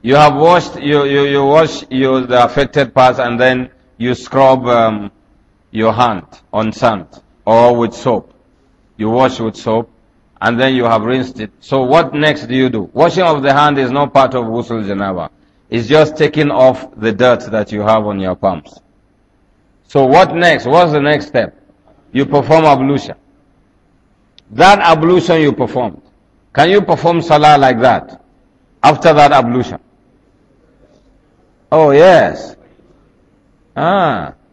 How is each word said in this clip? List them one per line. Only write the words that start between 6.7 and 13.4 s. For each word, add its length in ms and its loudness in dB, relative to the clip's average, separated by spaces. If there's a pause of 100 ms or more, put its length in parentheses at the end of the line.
sand 360 -4 (360)
or 320 2
with 180 -4
soap. 380 -6 (640)
You 140 -6
wash 300 -2
with 160 -8
soap 340 -6 (500)
and 180 -2
then 160 0
you 100 -2
have 180 0
rinsed 380 -6
it. 100 -12 (100)
So 220 -4
what 320 0
next 320 -2
do 80 -8
you 160 0
do? 120 -6 (100)
Washing 320 0
of 180 0